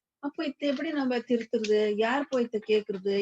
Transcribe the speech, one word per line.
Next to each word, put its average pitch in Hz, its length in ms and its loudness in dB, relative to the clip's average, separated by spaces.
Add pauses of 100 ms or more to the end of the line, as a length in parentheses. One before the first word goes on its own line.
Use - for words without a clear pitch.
(220)
அப்போ 294 220 -8
இத 285 220 -4
எப்படி 285 260 0
நம்ம 262 320 0
திருத்துறது? 220 560 0 (180)
யார் 247 300 2
போய் 240 180 0
இத 233 160 -4
கேக்குறது? 202 600 0